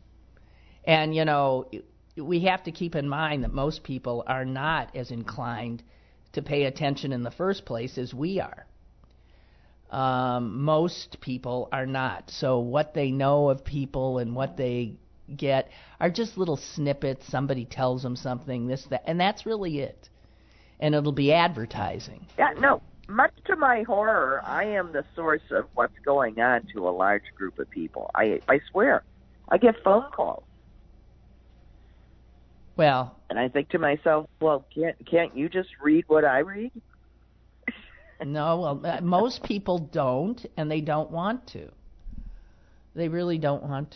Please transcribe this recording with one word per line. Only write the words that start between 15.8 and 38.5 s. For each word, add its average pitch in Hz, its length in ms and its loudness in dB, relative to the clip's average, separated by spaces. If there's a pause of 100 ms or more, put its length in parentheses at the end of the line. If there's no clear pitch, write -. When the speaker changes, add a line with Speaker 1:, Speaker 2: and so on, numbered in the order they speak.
Speaker 1:
are 175 120 2
just 214 260 -4
little 170 200 0
snippets. 139 720 -4
Somebody 135 380 -2
tells 127 380 -2
them 123 120 -4
something, 123 520 -6
this, 131 240 -4
that, 127 160 -4
and 165 120 0
that's 190 280 0
really 196 320 -4
it. - 300 -8 (720)
And 151 140 2
it'll 147 180 2
be 143 220 4
advertising. 120 920 0 (100)
Speaker 2:
Yeah, - 220 4
no. 262 220 4 (260)
Much 247 260 4 (140)
to 392 80 0
my 262 260 2
horror, 202 640 2
I 156 200 -2
am 190 280 -2
the 143 100 -2 (120)
source 160 340 0
of 104 240 0
what's 120 320 0
going 127 340 2
on 120 360 4
to 92 120 0
a 90 40 2
large 98 320 4 (120)
group 92 220 -8
of 69 140 -6
people. 80 420 -8
I, 104 340 2
I 139 120 6 (120)
swear. 226 320 4 (460)
I - 80 6
get 226 260 6
phone 196 220 6 (100)
calls. - 280 -2 (2250)
Speaker 1:
Well. 131 420 4 (120)
Speaker 2:
And 107 100 -4
I 127 100 0
think 143 200 -2
to 175 100 0
myself, 156 480 2 (120)
"Well, 151 340 2
can't, 151 220 -2 (140)
can't 170 260 2
you 147 140 -2
just 185 200 -4 (120)
read 156 260 4
what 156 160 6
I 135 160 4
read?" 196 320 -4 (960)
<laughs> - 580 -14
Speaker 1:
No, 151 340 0